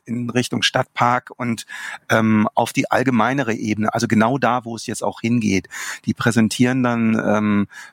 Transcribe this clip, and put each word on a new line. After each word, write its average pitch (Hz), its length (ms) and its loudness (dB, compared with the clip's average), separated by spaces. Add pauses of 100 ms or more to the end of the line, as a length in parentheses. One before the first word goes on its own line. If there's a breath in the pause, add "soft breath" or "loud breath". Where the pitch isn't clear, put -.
in 120 240 -6
Richtung 120 320 -4
Stadtpark - 720 0
und, 120 300 -6 (420 loud breath)
ähm, 110 460 4
auf - 180 0
die - 180 -4
allgemeinere 123 640 0
Ebene, 107 400 -2
also 117 160 -2
genau 117 300 2
da, 120 260 0
wo 117 100 -10
es 107 120 -12
jetzt - 180 -8
auch 101 160 -4
hingeht. 107 480 0 (380 loud breath)
Die 113 80 0
präsentieren 123 680 2
dann, 117 320 2
ähm, 104 540 2 (240 loud breath)